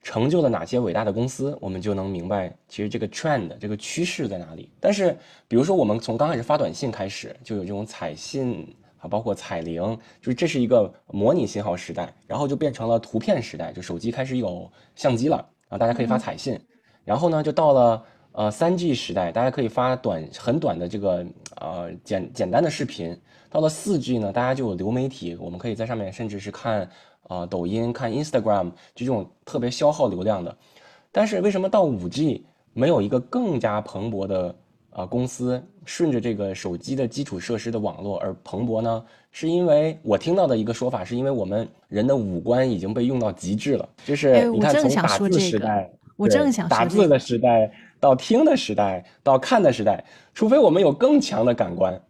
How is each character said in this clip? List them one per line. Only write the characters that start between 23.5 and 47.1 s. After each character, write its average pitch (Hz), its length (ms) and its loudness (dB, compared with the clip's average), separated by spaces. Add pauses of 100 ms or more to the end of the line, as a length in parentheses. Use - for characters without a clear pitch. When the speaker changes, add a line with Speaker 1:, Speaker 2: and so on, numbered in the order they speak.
Speaker 1:
到 156 100 0
了 156 80 4
四 165 300 -2
G 123 200 -2
呢， 101 140 -2
大 120 80 -2
家 127 140 0
就 135 140 -4
有 98 60 -4
流 92 160 -4
媒 127 180 -2
体， 87 300 -10
我 - 120 -12
们 90 80 -12
可 120 100 -8
以 110 60 -4
在 113 100 -4
上 117 140 -6
面 98 120 -6
甚 113 160 -10
至 101 140 -8
是 98 100 -10
看， 104 380 -4 (400)
呃， 87 200 -6
抖 90 180 -4
音、 113 260 -2
看 117 180 -4
Instagram， 107 600 0 (220)
这 120 100 -10
种 113 240 -4 (160)
特 - 140 -6
别 120 120 -2
消 147 220 2
耗 151 160 0
流 90 140 -4
量 98 200 0
的。 85 140 -10 (540)
但 214 160 2
是 208 160 -2
为 202 80 4
什 190 100 0
么 190 80 0
到 214 140 4
五 104 260 0
G 131 380 -2 (260)
没 127 160 2
有 147 140 4
一 101 80 0
个 127 100 2
更 185 400 -2
加 107 220 0
蓬 107 280 -8
勃 98 160 -4
的， 92 280 -2 (380)
呃， 90 140 -8
公 123 220 -2
司 127 340 -4 (220)
顺 165 260 0
着 123 80 2
这 113 160 -2
个 98 200 -4
手 92 200 -6
机 120 220 -6
的 135 100 -2
基 131 160 -6
础 101 160 -8
设 110 200 -4
施 117 120 -6
的 113 80 -4
网 - 240 -4
络 98 180 -4
而 - 220 -4
蓬 110 240 -4
勃 110 140 0
呢？ 113 240 -2 (260)
是 - 160 -6
因 175 200 2
为 156 360 4
我 104 140 2
听 165 180 0
到 190 120 4
的 127 100 4
一 110 80 0
个 117 80 -2
说 123 160 -2
法， 117 160 -4
是 113 100 -8
因 123 80 0
为 139 80 0
我 117 140 0
们 101 240 -2 (200)
人 107 180 0
的 139 100 6
五 95 240 -2
官 123 300 2
已 104 80 0
经 95 160 -4
被 120 100 0
用 127 160 0
到 110 100 0
极 92 240 -4
致 135 220 0
了。 - 100 -2 (200)
就 143 100 0
是 127 320 8
你 113 120 2
看， 147 100 4
Speaker 2:
哎， 139 80 6
我 - 20 4
正 262 100 4
想 - 160 2
说 196 220 2
这 180 60 4
个， 160 40 6
Speaker 1:
从 - 0 -
打 - 0 -
字 175 120 2
时 110 80 0
代， 104 340 -2 (240)
Speaker 2:
我 208 100 0
正 285 240 6
想 208 160 0
说 127 120 2
这 113 60 4
个。 175 40 0
Speaker 1:
对， - 0 -
打 202 140 4
字 175 60 6
的 139 100 6